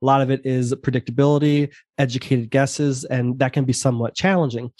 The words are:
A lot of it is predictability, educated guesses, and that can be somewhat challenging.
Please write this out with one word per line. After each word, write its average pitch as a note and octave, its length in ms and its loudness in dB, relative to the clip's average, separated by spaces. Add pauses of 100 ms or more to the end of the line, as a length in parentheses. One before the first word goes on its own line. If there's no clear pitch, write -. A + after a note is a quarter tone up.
A - 20 2
lot C3+ 160 4
of B2+ 80 0
it C3+ 160 -2
is B2+ 300 0
predictability, C#3+ 1000 0 (240)
educated B2 540 -2
guesses, C3+ 540 0
and B2 340 -2
that C3 140 0
can C#3 120 0
be B2 80 0
somewhat A#2 400 -2
challenging. C3 680 -2